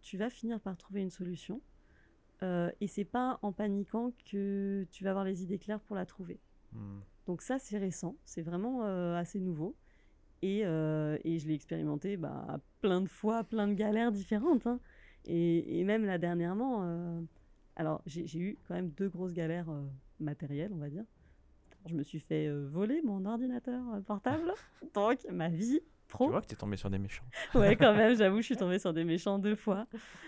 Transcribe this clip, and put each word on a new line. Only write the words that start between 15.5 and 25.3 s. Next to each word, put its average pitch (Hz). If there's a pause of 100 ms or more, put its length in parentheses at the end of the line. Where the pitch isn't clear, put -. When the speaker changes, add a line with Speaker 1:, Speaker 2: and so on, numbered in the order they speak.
Speaker 1:
et 180
même 214
là, 190
dernièrement, 180
euh, 170 (560)
alors, 156
j'ai, 160
j'ai 160
eu 185 (100)
quand 180
même 180
deux 196
grosses 185
galères, 165
euh, 147 (380)
matérielles, 151
on 175
va 147
dire. 185 (800)
Je 170
me 143
suis 156
fait, 151
euh, 143
voler 208
mon 196
ordinateur, 247 (120)
euh, 202
portable. 262 (200)
Speaker 2:
<laughs> -
Speaker 1:
Donc, 226 (120)